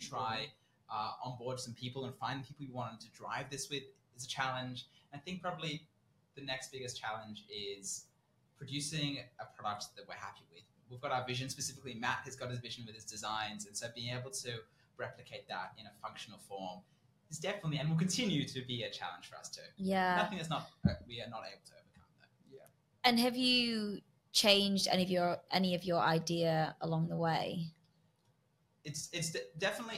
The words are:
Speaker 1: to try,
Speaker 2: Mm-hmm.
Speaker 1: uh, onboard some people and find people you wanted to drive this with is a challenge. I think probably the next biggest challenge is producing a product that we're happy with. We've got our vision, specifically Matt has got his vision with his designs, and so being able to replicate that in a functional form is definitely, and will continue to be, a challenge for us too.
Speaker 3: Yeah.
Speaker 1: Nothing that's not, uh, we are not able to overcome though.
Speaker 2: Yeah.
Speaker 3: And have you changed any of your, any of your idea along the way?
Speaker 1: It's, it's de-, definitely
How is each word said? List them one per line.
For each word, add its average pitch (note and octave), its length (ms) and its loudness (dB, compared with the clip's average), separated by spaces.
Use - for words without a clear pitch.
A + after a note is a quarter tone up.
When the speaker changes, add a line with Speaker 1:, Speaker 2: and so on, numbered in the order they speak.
Speaker 1:
to - 80 -10
try, A2 380 -2
Speaker 2:
Mm-hmm. A2 380 -4
Speaker 1:
uh, - 40 -4
onboard B2 300 -4
some A#2 140 -8
people B2+ 320 -6
and A#2 80 -8
find C3 320 -2
people - 180 -12
you B2+ 80 -12
wanted A2+ 280 -6
to - 100 -18
drive A#2+ 400 -6
this C3+ 180 -6
with C#3 140 -4
is B2 80 -10
a - 40 -12
challenge. B2+ 580 -2
I C#3 60 -10
think F3+ 240 -8
probably D#3+ 400 -2
the C#3 60 -12
next C3 280 -4
biggest B2+ 280 -6
challenge G#2+ 520 -6
is G2+ 540 -6
producing D3 640 -2
a - 40 -6
product G#2 260 -2
that G2+ 120 -16
we're F2 60 -8
happy - 380 -12
with. - 100 -20
We've B2 120 -12
got C#3+ 100 -2
our B2+ 160 2
vision, B2+ 220 -2
specifically - 460 -6
Matt B2 300 0
has - 120 -10
got B2 140 -6
his B2 100 -4
vision A#2 260 -8
with G#2+ 80 -12
his A2 100 -16
designs, G#2+ 640 -4
and - 100 -10
so A#2+ 200 -4
being A#2+ 200 -2
able B2+ 140 -6
to B2 200 -6
replicate A#2 520 -10
that F#2+ 300 -6
in G#2+ 80 -16
a G#2 40 -14
functional G#2+ 380 -10
form F#2+ 420 -8
is D#3 80 -8
definitely, E3+ 400 -2
and D3+ 120 0
will D#3+ 80 4
continue F#3 480 4
to B2+ 180 -6
be, A#2+ 200 -4
a G2 60 -4
challenge F2 360 -8
for D2+ 100 -14
us - 140 -12
too. - 100 -12
Speaker 3:
Yeah. F#3+ 400 4
Speaker 1:
Nothing F#3 220 2
that's E3 120 -4
not, - 180 0
uh, - 40 6
we A#2+ 120 -8
are A2 80 -8
not A2 140 -8
able - 140 -20
to - 80 -20
overcome - 360 -20
though. - 360 -20
Speaker 2:
Yeah. - 100 -18
Speaker 3:
And A#3+ 140 10
have A#3+ 180 4
you A#3+ 640 4
changed G3+ 580 8
any F#3 120 6
of F#3 80 4
your, F3 280 4
any F#3 240 4
of E3+ 80 0
your F3 180 4
idea E3 800 4
along E3 280 2
the E3 80 -2
way? E3 500 2
Speaker 1:
It's, - 280 -6
it's E3 200 0
de-, - 80 -2
definitely G#3+ 400 0